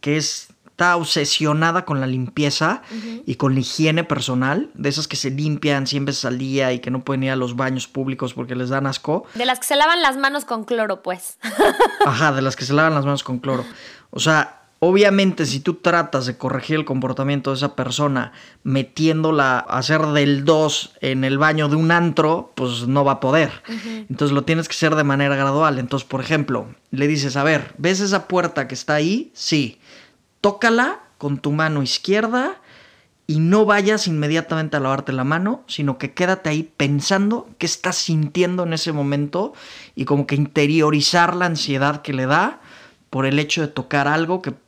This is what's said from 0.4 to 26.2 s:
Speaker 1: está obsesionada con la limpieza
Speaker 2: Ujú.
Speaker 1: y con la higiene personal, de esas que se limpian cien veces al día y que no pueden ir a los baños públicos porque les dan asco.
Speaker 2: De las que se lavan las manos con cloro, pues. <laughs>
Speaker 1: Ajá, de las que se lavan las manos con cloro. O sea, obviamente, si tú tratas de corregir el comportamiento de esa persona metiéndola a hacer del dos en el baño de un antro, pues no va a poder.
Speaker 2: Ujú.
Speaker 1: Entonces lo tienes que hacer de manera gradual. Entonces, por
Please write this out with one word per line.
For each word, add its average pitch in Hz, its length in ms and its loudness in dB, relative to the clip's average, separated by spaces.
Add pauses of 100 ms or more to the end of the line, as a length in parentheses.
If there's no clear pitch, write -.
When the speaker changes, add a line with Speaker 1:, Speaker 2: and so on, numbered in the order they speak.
Speaker 1:
está 175 300 2
obsesionada 160 880 0
con 143 160 -2
la 131 80 -2
limpieza 143 800 0
Speaker 2:
Ujú. 226 340 -10
Speaker 1:
y 123 120 -4
con 135 180 2
la 131 60 2
higiene 156 420 0
personal, 135 720 -2
de - 140 -4
esas 147 180 -4
que - 80 -10
se 139 160 -4
limpian 143 560 0
cien 139 200 -2
veces 139 180 -4
al 123 140 -2
día 135 340 0
y 123 80 -2
que 127 100 -8
no 127 140 -4
pueden 131 180 -2
ir 131 80 0
a 135 60 -2
los 123 180 -2
baños 131 320 -2
públicos 131 480 -6
porque 123 220 -8
les 123 140 -4
dan 139 180 0
asco. - 460 -4
Speaker 2:
De 240 120 -2
las 254 140 -2
que - 60 -8
se 285 100 0
lavan 330 260 4
las 262 140 2
manos 277 280 0
con 220 200 -6
cloro, 214 400 -2
pues. - 340 -8 (320)
<laughs> - 340 2
Speaker 1:
Ajá, 139 280 2
de 131 100 0
las 131 140 -2
que - 80 -8
se 135 100 -2
lavan 156 220 4
las 139 80 0
manos 143 180 -2
con 127 160 -6
cloro. 127 260 -4 (460)
O - 80 -10
sea, - 440 2 (180)
obviamente, 196 680 4
si 135 140 -4
tú 175 160 -2
tratas 170 500 0
de 123 100 -6
corregir 131 400 -4
el 156 80 0
comportamiento 135 680 -2
de 135 60 -2
esa 139 180 -4
persona 131 580 -2 (300)
metiéndola 147 1040 2
a - 120 0
hacer 156 300 2
del 143 360 2
dos 156 560 2
en 131 240 0
el 135 140 0
baño 156 320 2
de 151 60 4
un 160 140 4
antro, 165 640 2
pues 120 320 -2
no 139 160 2
va 139 100 4
a - 80 -2
poder. 135 300 2 (160)
Speaker 2:
Ujú. 220 440 -10
Speaker 1:
Entonces 143 240 0
lo 139 100 0
tienes 160 240 0
que - 60 -8
hacer 156 200 2
de 151 100 2
manera 139 320 2
gradual. 139 420 2
Entonces, 127 280 -4
por 131 140 -6